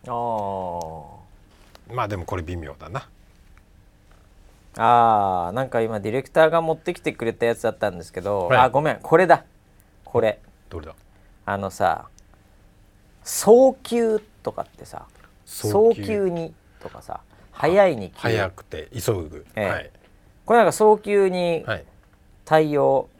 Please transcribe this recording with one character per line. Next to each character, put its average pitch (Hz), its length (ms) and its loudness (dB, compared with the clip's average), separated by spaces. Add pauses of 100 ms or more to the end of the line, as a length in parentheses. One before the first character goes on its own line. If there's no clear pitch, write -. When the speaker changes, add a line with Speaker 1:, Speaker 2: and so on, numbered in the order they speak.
Speaker 1:
あ 123 40 -10
ー。 95 920 -8 (880)
Speaker 2:
ま 123 120 -4
あ、 104 40 -6
で 104 80 -6
も 87 80 -8
こ 98 120 -8
れ 87 80 -6
微 87 120 -10
妙 73 220 -14
だ - 100 -18
な。 127 200 -14 (1700)
Speaker 1:
あ 110 760 4
ー、 - 20 -8
な 123 120 -4
ん 127 40 -10
か 117 140 -2
今 110 180 -4
デ 104 100 -6
ィ - 20 -4
レ 131 80 -2
ク 131 80 -10
タ 160 180 4
ー 156 40 2
が 165 100 0
持 160 140 -2
っ - 20 -12
て 175 180 -8
き - 60 -20
て 147 120 -6
く - 120 -8
れ 113 80 -2
た 117 140 -4
や 117 80 0
つ - 80 -16
だ 117 60 0
っ 107 100 -6
た 101 140 -4
ん 87 60 -12
で 82 40 -14
す - 100 -20
け 92 100 -10
ど、 95 260 -2
Speaker 2:
は 131 80 4
い。 - 20 6
Speaker 1:
あ、 127 120 6
ご 131 100 0
め 151 100 -2
ん、 107 100 -6
こ - 160 2
れ 180 120 4
だ。 165 160 4 (600)
こ - 160 -4
れ。 110 200 -2 (280)
Speaker 2:
ど 85 120 -14
れ 78 60 -16
だ？ 80 100 -18 (500)
Speaker 1:
あ 101 120 -4
の 98 120 -6
さ、 87 380 -2 (1120)
早 254 520 6 (100)
急 226 340 0 (240)
と - 80 -8
か - 120 -8
っ - 40 -14
て - 180 -20
さ、 - 220 -18 (400)
Speaker 2:
早 208 480 2
急。 208 80 -10
Speaker 1:
早 196 40 -10
急 202 220 -2
に 165 240 -6 (280)
と - 80 -14
か - 140 -20
さ、 - 180 -14 (320)
早 190 340 2
い 156 100 0
に 92 140 -10
急。 - 60 -20
Speaker 2:
早 107 340 -2
く - 140 -20
て 80 280 -14
急 120 200 -4
ぐ。 82 420 -10
Speaker 1:
え 110 80 -4
え。 98 60 0
Speaker 2:
は 85 100 -4
い。 - 140 -16 (520)
Speaker 1:
こ - 80 0
れ 240 60 6
な 220 60 6
ん - 20 4
か 151 60 2
早 214 260 4
急 202 300 0
に 175 380 -2
Speaker 2:
は 107 100 -4
い。 - 80 -12 (600)
Speaker 1:
対 156 320 2
応 135 320 2 (120)